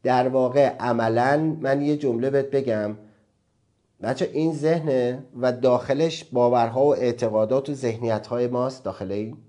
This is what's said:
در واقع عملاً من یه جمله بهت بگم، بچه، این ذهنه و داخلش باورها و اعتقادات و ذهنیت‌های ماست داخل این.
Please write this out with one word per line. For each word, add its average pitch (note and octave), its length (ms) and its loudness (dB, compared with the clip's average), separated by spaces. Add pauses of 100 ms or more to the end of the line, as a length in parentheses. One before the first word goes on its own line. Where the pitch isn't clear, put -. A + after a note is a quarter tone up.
در B2+ 260 2
واقع C3 400 2 (120)
عملاً A#2+ 800 2
من C#3 220 0
یه D3 140 0
جمله C3 340 -2
بهت C#3 200 0
بگم، G#2+ 460 -2 (1080)
بچه، C3+ 260 -2
این D#3 220 -2
ذهنه C#3 720 0 (160)
و B2+ 120 2
داخلش C3+ 720 0
باورها A#2+ 600 2
و D3 100 4
اعتقادات A#2+ 760 0
و C#3+ 40 -4
ذهنیت‌های A#2+ 720 -4
ماست B2 380 -4
داخل F#2+ 280 -8
این. A2 240 -8 (120)